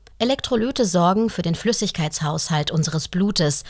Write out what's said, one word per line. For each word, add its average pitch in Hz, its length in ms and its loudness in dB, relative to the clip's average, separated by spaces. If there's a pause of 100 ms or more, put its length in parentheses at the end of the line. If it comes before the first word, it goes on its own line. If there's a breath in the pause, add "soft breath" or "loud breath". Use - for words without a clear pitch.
(180)
Elektrolyte 247 720 0
sorgen 180 420 4
für 185 140 -6
den 170 100 0
Flüssigkeitshaushalt 156 1160 -2
unseres 156 360 0
Blutes 180 640 0